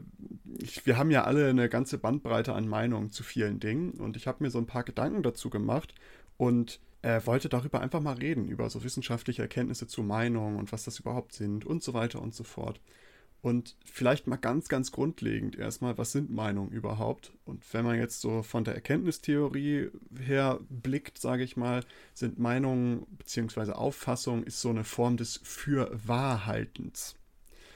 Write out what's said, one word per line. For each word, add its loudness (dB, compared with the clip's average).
ich, -10
wir 6
haben 6
ja 8
alle 6
eine 6
ganze 0
Bandbreite 2
an 0
Meinungen 0
zu -10
vielen 0
Dingen. 0
Und -6
ich -8
habe -2
mir 2
so 0
ein 2
paar -2
Gedanken 0
dazu 0
gemacht 0
und, 4
äh, 4
wollte 2
darüber 0
einfach 0
mal 0
reden, 0
über -2
so -8
wissenschaftliche -2
Erkenntnisse -2
zu -6
Meinungen 2
und -6
was -6
das -8
überhaupt -4
sind -2
und -2
so -4
weiter -2
und -6
so -12
fort. -8
Und 0
vielleicht 2
mal 0
ganz, 0
ganz 0
grundlegend -2
erstmal, -4
was -2
sind 0
Meinungen -2
überhaupt? -4
Und -10
wenn 2
man 4
jetzt -2
so 2
von -2
der -2
Erkenntnistheorie 2
her 2
blickt, -4
sage 0
ich -6
mal, 2
sind -2
Meinungen 2
beziehungsweise -2
Auffassung 0
ist -6
so 2
eine 0
Form 2
des -6
Fürwahrhaltens. -2